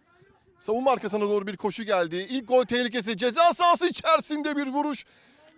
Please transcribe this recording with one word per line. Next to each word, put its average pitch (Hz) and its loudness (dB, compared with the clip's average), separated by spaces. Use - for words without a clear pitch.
Savunma 247 0
arkasına 214 -2
doğru 202 0
bir 202 -6
koşu 214 -6
geldi. 180 0
İlk 214 -6
gol 254 4
tehlikesi, 233 -2
ceza 254 4
sahası 349 2
içerisinde 302 0
bir 285 -4
vuruş. 285 -4